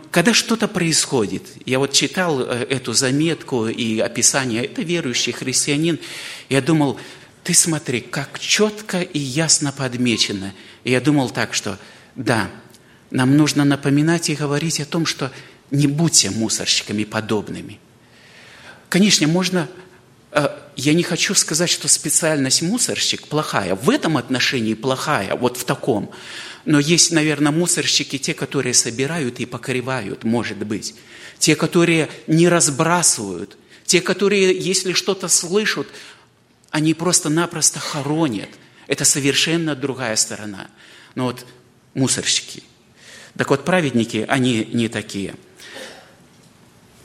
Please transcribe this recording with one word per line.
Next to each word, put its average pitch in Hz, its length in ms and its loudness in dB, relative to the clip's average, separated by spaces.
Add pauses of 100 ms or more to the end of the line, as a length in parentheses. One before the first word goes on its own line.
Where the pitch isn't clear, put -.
(100)
когда 180 240 4
что-то 220 340 0
происходит, 135 760 0 (220)
я 127 140 0
вот 139 140 0
читал, 156 480 0
э, 120 240 -2
эту 123 280 -2
заметку 131 760 0
и 110 320 -2
описание, 120 680 0
это - 160 -8
верующий 156 500 -2
христианин, 147 680 0 (500)
я 135 120 4
думал, 139 400 2 (420)
ты 175 120 -2
смотри, 147 480 0
как - 360 -8
четко 208 600 0
и 175 180 -4
ясно 143 540 0
подмечено. 117 800 -2 (320)
И 123 80 0
я 127 80 6
думал 139 300 2
так, 117 240 -2
что 95 260 -6 (340)
да, 113 340 0 (600)
нам 131 260 4
нужно 143 280 4
напоминать 147 680 2
и 147 60 -2
говорить 147 440 -2
о 147 40 -6
том, 165 220 -2
что 135 260 -6 (400)
не 143 160 4
будьте 147 420 2
мусорщиками 104 720 -2
подобными. 101 800 -4 (1080)
Конечно, 180 400 4
можно, 175 400 2 (640)
э, 147 160 2 (260)
я 139 180 2
не 170 120 4
хочу - 300 -2
сказать, 165 360 2
что - 160 -2
специальность 147 760 2
мусорщик 170 640 -2
плохая, 113 480 0
в 123 140 2
этом 165 260 2
отношении 120 580 0
плохая, 131 600 -2
вот 123 200 0
в - 80 -8
таком. 110 460 -2 (540)
Но 151 160 4
есть, 160 320 2
наверное, 151 400 2
мусорщики, 156 640 0
те, 160 160 -2
которые 127 400 -2
собирают 131 640 0
и 117 80 -4
покрывают, 123 760 -6
может 110 340 -2
быть. 104 380 -6 (420)
Те, - 160 4
которые 165 540 2 (180)
не 165 220 6
разбрасывают, 147 1080 0 (280)
те, 170 160 2
которые, 190 580 2
если 180 360 0
что-то 190 340 -2
слышат, 175 580 0 (840)
они 156 220 4
просто-напросто 160 840 0
хоронят. 147 720 -2 (400)
Это 139 160 0
совершенно 156 720 2
другая 127 400 -4
сторона. 104 500 -6 (480)
Но 127 120 -2
вот 120 200 -8 (480)
мусорщики. - 720 -2 (720)
Так 123 140 -2
вот, 139 140 2
праведники, 120 640 0
они 123 440 2
не 117 160 0
такие. 104 460 -6 (1700)